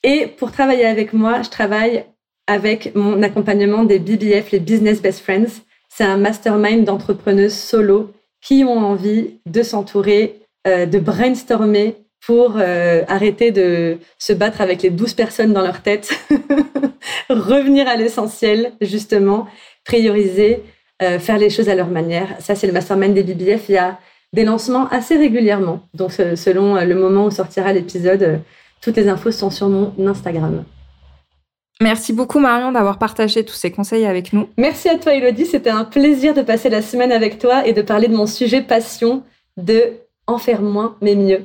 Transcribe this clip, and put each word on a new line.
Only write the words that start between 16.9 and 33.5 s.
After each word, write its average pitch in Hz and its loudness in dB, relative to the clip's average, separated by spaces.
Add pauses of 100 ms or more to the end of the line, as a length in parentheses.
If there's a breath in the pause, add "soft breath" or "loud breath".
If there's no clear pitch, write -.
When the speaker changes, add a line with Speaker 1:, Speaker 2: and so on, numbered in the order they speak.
Speaker 1:
revenir 269 2
à 240 0
l'essentiel, 220 -2
justement, 208 0 (360 loud breath)
prioriser, 208 2 (400 loud breath)
euh, 180 0
faire 214 -2
les 208 4
choses 208 0
à 196 2
leur 180 0
manière. 170 -4 (100)
Ça, - -4
c'est 202 -2
le 185 0
mastermind 196 0
des 196 2
B 180 -4
B 190 0
F. 214 -10
Il 202 2
y 196 4
a 185 0 (340 soft breath)
des 220 2
lancements 247 0
assez 254 -2
régulièrement. 208 2 (120)
Donc, 185 -6
se-, 175 -2
selon, 196 2
euh, 175 0
le 175 2
moment 190 2
où 202 2
sortira 196 -4
l'épisode, 180 0
euh, 160 2 (440 soft breath)
toutes 226 -2
les 202 2
infos 190 -2
sont 196 -4
sur 202 -4
mon 196 0 (140)
Instagram. 165 -4 (1160)
Speaker 2:
Merci 220 0
beaucoup, 254 -2
Marion, 254 2
d'avoir 202 0
partagé 220 -2
tous - -14